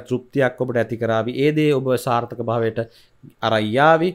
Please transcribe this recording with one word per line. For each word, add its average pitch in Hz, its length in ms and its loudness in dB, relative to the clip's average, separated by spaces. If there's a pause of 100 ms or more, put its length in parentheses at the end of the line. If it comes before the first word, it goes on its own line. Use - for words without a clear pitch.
තෘප්තියක් 127 600 -2
ඔබට 120 160 -2
ඇති 113 200 -2
කරාවී. 113 400 -2
ඒ 143 140 2
දේ 151 220 2
ඔබ 131 140 0 (100)
සාර්ථක 117 440 -4
භාවයට 113 380 -2 (580)
අරන් 110 300 0
යාවි. 160 480 4